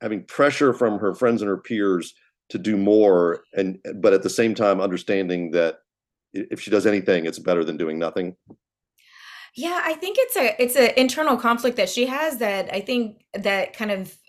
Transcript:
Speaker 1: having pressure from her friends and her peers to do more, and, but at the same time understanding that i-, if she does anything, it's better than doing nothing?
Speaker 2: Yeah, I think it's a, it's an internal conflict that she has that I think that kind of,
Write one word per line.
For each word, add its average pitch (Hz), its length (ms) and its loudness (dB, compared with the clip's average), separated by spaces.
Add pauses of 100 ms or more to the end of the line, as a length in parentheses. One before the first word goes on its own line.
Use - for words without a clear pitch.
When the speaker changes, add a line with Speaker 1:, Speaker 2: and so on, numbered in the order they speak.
Speaker 1:
having 107 220 -6
pressure 143 500 2
from 107 240 0
her 95 160 -2
friends 117 260 0
and 104 80 -2
her 95 80 0
peers 98 560 -2 (380)
to 110 80 -8
do 104 180 0
more, 98 680 4 (100)
and, 95 240 -2 (160)
but 101 180 4
at 95 100 4
the - 60 -2
same 113 260 0
time 101 240 2
understanding 90 720 -2
that 82 240 2 (600)
i-, 98 140 -6
if - 100 -8
she - 100 -10
does 101 160 2
anything, 95 380 2
it's 80 140 -6
better 87 260 0
than 78 140 -6
doing 80 200 -4
nothing? 87 380 -6 (1200)
Speaker 2:
Yeah, 339 280 -6
I 320 100 -2
think 370 240 -6
it's 508 180 0
a, 294 240 0
it's 247 140 0
an 247 220 6
internal 262 400 2
conflict 240 400 0
that 190 120 0
she 240 180 0
has 277 320 -4
that 202 360 -2
I 202 60 -2
think 240 440 -6 (100)
that 196 380 -2
kind 214 200 -6
of, 190 200 -6 (160)